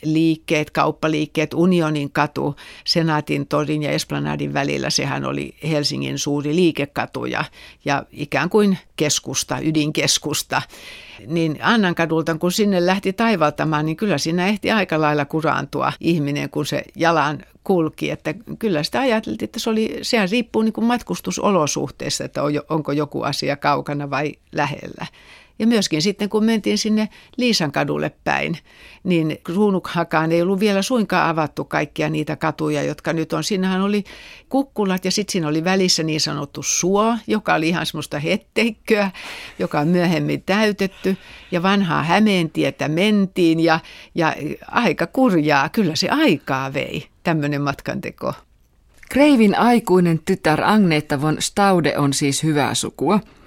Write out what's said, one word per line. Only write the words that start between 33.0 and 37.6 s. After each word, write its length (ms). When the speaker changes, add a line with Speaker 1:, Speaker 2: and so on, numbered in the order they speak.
Speaker 1:
nyt 200
on. 120
Siinähän 360
oli 240
kukkulat 560
ja 60
sit 180
siinä 200
oli 160
välissä 380
niin 180
sanottu 420
suo, 540
joka 280
oli 140